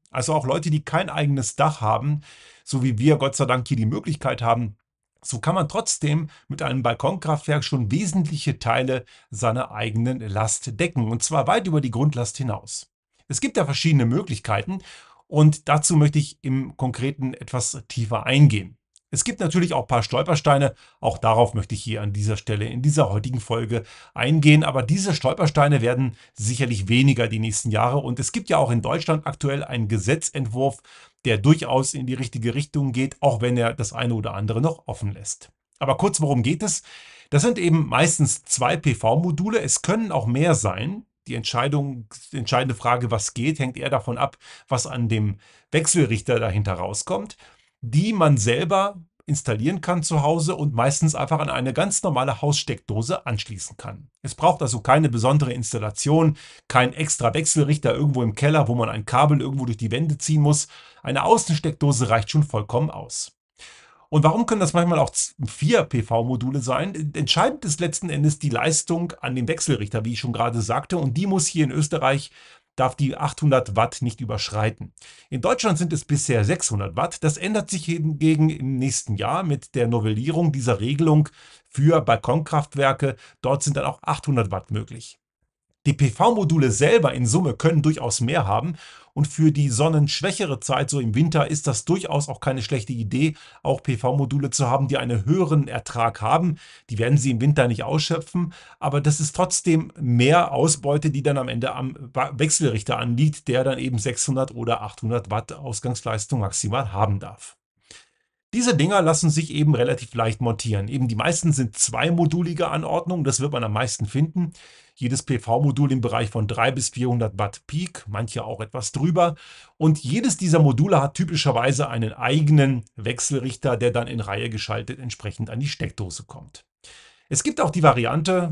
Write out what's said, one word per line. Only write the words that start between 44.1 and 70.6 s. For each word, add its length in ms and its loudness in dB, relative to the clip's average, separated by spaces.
ab, 220 -4
was 180 -2
an 220 -4
dem 280 0
Wechselrichter 720 0
dahinter 320 0
rauskommt, 640 -6
die 320 0
man 240 4
selber 600 0
installieren 540 -2
kann 220 -2
zu 200 0
Hause 340 0
und 180 -2
meistens 400 2
einfach 240 -2
an 120 -4
eine 220 -2
ganz 300 -2
normale 400 0
Haussteckdose 840 -2
anschließen 500 -8
kann. 320 -16
Es 120 -8
braucht 260 2
also 200 -2
keine 280 6
besondere 440 2
Installation, 840 0
kein 280 2
extra 380 0
Wechselrichter 600 2
irgendwo 280 0
im 120 0
Keller, 320 2
wo 80 0
man 140 0
ein 160 -6
Kabel 360 4
irgendwo 260 -4
durch 120 -2
die 140 -4
Wände 260 0
ziehen 240 2
muss. 240 4
Eine 200 -2
Außensteckdose 880 2
reicht 200 0
schon 120 4
vollkommen 480 -2
aus. 460 -12
Und 160 4
warum 200 4
können 160 0
das 120 0
manchmal 260 2
auch 120 2
z-, 260 -6
vier 380 2
P-V-Module 720 -2
sein? 560 -4
Entscheidend 500 0
ist 140 -4
letzten 320 -4
Endes 300 2
die 100 -2
Leistung 720 0
an 160 -6
dem 100 -2
Wechselrichter, 580 -2
wie 100 -4
ich 40 -8
schon 140 -4
gerade 280 -2